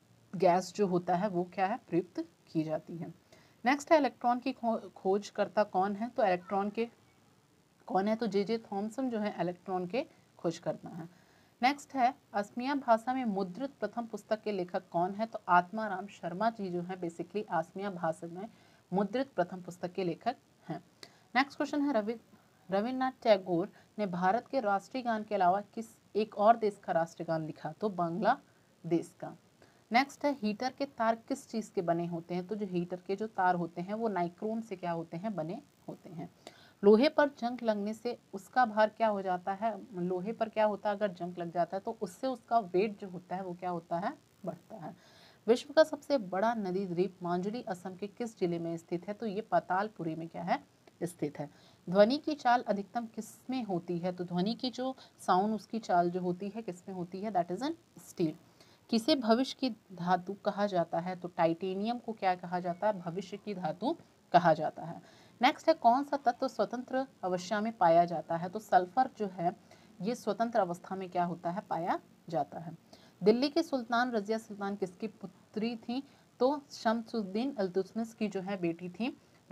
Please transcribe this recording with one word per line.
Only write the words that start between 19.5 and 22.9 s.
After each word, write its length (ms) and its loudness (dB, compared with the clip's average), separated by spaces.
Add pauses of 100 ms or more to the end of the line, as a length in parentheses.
पुस्तक 320 -10
के 120 -4
लेखक 320 -4 (320)
हैं। 160 -8 (500)
Next 220 0
question 260 0
है 100 2
रवि-, 260 0 (520)
रविन्द्रनाथ 420 0 (100)